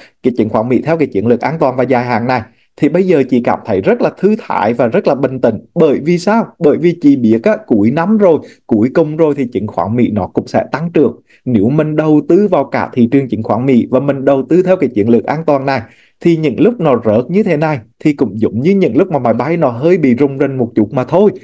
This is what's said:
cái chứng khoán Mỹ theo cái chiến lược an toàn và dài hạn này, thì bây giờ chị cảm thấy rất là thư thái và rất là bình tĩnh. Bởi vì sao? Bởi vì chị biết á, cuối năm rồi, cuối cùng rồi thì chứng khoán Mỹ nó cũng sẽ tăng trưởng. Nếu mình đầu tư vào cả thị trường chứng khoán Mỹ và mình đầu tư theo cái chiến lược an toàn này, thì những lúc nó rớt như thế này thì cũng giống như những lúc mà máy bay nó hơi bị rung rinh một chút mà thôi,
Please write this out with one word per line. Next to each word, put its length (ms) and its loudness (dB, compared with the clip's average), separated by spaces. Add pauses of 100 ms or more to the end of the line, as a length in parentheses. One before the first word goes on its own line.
(240)
cái 140 0
chứng 120 0
khoán 200 -2
Mỹ 120 0
theo 160 -2
cái 100 0
chiến 200 -2
lược 140 2
an 180 -4
toàn 180 0
và 60 0
dài 220 0
hạn 220 -2
này, 140 -2 (400)
thì 80 2
bây 140 0
giờ 260 2
chị 140 0
cảm 220 -2
thấy 160 -2
rất 200 0
là 160 -2
thư 220 0
thái 340 -2
và 140 0
rất 200 -2
là 80 0
bình 260 -4
tĩnh. 180 0 (160)
Bởi 280 2
vì 140 0
sao? 280 0 (140)
Bởi 180 2
vì 240 0
chị 140 4
biết 280 0
á, 140 2 (100)
cuối 240 2
năm 260 0
rồi, 220 4 (260)
cuối 280 0
cùng 240 0
rồi 200 2
thì 80 -2
chứng 220 -6
khoán 280 -4
Mỹ 160 2
nó 160 -4
cũng 200 -4
sẽ 240 -2
tăng 200 -4
trưởng. 280 0 (260)
Nếu 240 2
mình 260 0
đầu 340 2
tư 180 4
vào 160 0
cả 300 -4
thị 180 2
trường 180 0
chứng 140 -6
khoán 220 -2
Mỹ 260 2
và 80 2
mình 260 -4
đầu 240 0
tư 140 2
theo 120 2
cái 140 -2
chiến 200 0
lược 160 4
an 200 -4
toàn 200 0
này, 160 -2 (380)
thì 180 2
những 220 -2
lúc 200 2
nó 260 0
rớt 240 0
như 140 0
thế 140 0
này 220 -2 (200)
thì 140 0
cũng 260 -2
giống 220 -2
như 100 2
những 260 2
lúc 140 0
mà 80 -2
máy 140 0
bay 240 -2
nó 120 0
hơi 280 0
bị 220 2
rung 200 0
rinh 180 -2
một 180 -2
chút 180 0
mà 100 -2
thôi, 280 2 (120)